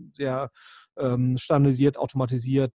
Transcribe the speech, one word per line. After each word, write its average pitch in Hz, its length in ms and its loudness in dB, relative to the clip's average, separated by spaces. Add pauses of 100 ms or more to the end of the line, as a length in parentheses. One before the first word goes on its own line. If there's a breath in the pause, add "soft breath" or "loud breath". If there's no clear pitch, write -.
(120)
sehr, 131 380 -6 (460 loud breath)
ähm, 127 420 0
standardisiert, 139 600 2
automatisiert, 131 800 -2